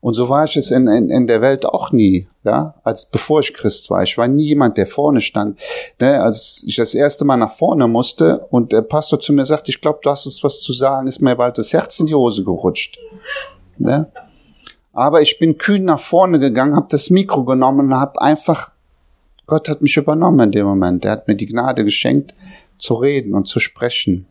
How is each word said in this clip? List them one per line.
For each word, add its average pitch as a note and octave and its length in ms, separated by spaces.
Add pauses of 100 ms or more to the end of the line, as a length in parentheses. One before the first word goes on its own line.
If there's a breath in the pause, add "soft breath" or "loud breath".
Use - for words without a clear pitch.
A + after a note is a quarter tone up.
Und A#2 140
so A#2+ 140
war C#3+ 160
ich D3+ 120
es C#3+ 140
in, B2+ 160
in, A2 240
in A#2+ 160
der A2+ 140
Welt C3+ 260
auch - 240
nie, F#2+ 380 (160)
ja, C#3+ 300 (100)
als A2 200
bevor - 360
ich - 120
Christ - 380
war. F#2+ 140
Ich F#2+ 120
war A#2+ 120
nie C#3+ 160
jemand, C#3+ 340
der F#2+ 80
vorne C#3+ 340
stand. G#2 380 (400 loud breath)
Ne, C#3 220
als - 460
ich - 100
das A2+ 180
erste C#3+ 300
Mal C#3 120
nach A2+ 140
vorne C#3+ 380
musste C#3 640
und A#2+ 220
der A2 100
Pastor D3+ 360
zu - 140
mir C#3 120
sagt, D3+ 240
„Ich - 120
glaub, D3+ 220
du C#3 80
hast C#3+ 160
uns - 180
was C3+ 160
zu - 120
sagen“, C3+ 360
ist C3 120
mir B2+ 140
bald B2 240
das A2 140
Herz - 260
in D#3+ 80
die D#3 80
Hose A#2 300
gerutscht. - 520 (800 loud breath)
Ne? D3+ 340 (840 loud breath)
Aber C#3 280
ich - 200
bin D#3+ 180
kühn G3+ 260
nach E3 160
vorne F3 380
gegangen, C3+ 380
hab - 140
das D3 200
Mikro F#3 340
genommen C3 420
und C3 80
hab C3+ 240
einfach, D3+ 520 (760)
Gott D#3 220
hat D3+ 140
mich D3 140
übernommen D3+ 440
in G#2+ 120
dem G2+ 140
Moment. F2+ 380
Er G#2 80
hat G#2+ 140
mir G#2+ 80
die G2+ 120
Gnade A#2+ 380
geschenkt, B2+ 500 (440 loud breath)
zu - 160
reden B2 400
und G2 140
zu - 100
sprechen. G2+ 720